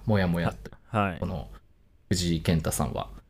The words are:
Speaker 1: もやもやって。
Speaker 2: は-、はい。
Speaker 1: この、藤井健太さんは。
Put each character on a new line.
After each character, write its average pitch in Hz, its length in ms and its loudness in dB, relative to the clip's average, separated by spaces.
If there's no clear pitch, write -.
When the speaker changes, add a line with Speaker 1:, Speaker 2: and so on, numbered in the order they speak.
Speaker 1:
も 104 140 4
や 92 80 4
も 85 120 2
や 85 100 2
っ - 60 -10
て。 - 160 -14
Speaker 2:
は-、 107 140 0
は 95 140 0
い。 - 40 -12
Speaker 1:
こ - 60 -4
の、 92 240 -6
藤 87 280 2
井 80 40 -2
健 82 160 4
太 - 140 0
さ 73 140 0
ん - 80 -4
は。 - 160 -6